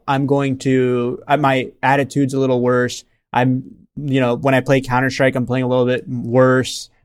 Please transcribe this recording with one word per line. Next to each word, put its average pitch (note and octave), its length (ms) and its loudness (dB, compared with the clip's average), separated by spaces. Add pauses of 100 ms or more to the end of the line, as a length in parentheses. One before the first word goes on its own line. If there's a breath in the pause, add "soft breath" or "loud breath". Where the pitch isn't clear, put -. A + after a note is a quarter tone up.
I'm C#3 200 0
going C#3 320 0
to, B2+ 680 0
uh, C#3+ 100 2
my C3+ 340 0 (120)
attitude's C3+ 500 0
a C3+ 60 -2
little C3 220 0
worse. B2 420 0 (300)
I'm, B2+ 300 2 (340)
you C3+ 240 -2
know, A#2+ 140 0
when C3+ 180 0
I C3 80 2
play C3+ 200 2
Counter-Strike, C3 540 0
I'm B2 100 -2
playing B2+ 200 -2
a - 20 -2
little B2 180 2
bit B2 220 -2
worse." B2+ 840 0 (160)